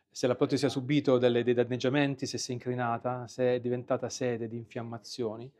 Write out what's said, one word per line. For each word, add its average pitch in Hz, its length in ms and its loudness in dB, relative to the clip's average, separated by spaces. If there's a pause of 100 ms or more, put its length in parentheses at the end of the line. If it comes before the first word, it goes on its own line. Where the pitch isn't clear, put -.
(100)
Se - 160 -2
la 123 80 4
protesi 139 320 2
ha - 40 4
subito 135 480 2
delle, 120 260 4
dei 123 100 4
danneggiamenti, 127 720 0
se 127 120 -6
si - 120 -6
è 127 40 -4
incrinata, 123 760 -4
se 123 260 0
è 123 60 0
diventata 123 480 -2
sede 117 400 -4
di 113 80 -8
infiammazioni. 117 1040 -8